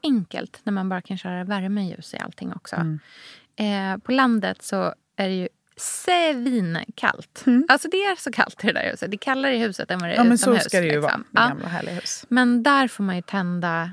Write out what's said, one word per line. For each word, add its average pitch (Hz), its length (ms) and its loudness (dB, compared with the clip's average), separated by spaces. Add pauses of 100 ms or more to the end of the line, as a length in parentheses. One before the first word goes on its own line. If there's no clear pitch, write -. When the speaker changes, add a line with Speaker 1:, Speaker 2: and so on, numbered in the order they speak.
Speaker 1:
enkelt - 640 -2
när 208 80 -2
man 190 160 -2
bara 185 140 -4
kan 190 160 -8
köra 180 260 -6
värmeljus 196 680 -4
i - 40 -10
allting - 340 -10
också. - 240 -10
Speaker 2:
Mm. 160 220 -2 (580)
Speaker 1:
Eh, 196 460 -2
på 247 100 -4
landet 226 500 2
så 185 320 -2 (220)
är 196 120 -2
det 190 60 -2
ju 180 140 -4 (280)
svinkallt. 254 1700 -2
Speaker 2:
Mm. 254 220 6
Speaker 1:
Alltså, 285 200 4
det 359 80 0
är 392 200 0
så - 160 -8
kallt - 320 -2
i - 20 -4
det 202 60 4
där - 180 -2
huset. - 200 -6
Det 202 40 -6
är 214 40 -6
kallare 269 380 -2
i - 20 0
huset 226 320 -4
än 180 80 -2
vad 175 100 -6
det 170 40 -4
är - 40 -2
Speaker 2:
Ja, 240 80 6
men 233 140 6
så - 60 0
Speaker 1:
utomhus, - 200 4
Speaker 2:
ska 185 160 0
det 170 60 2
ju 151 60 2
Speaker 1:
liksom. 147 100 2
Speaker 2:
vara - 160 0
med - 80 -12 (160)
Speaker 1:
Ja. 233 60 4
Speaker 2:
gamla 147 200 -6
härliga 175 260 -6
hus. - 340 -8
Speaker 1:
Men 240 340 4
där 269 260 4
får - 160 -6
man 185 120 0
ju 180 60 -4
tända, 175 720 -2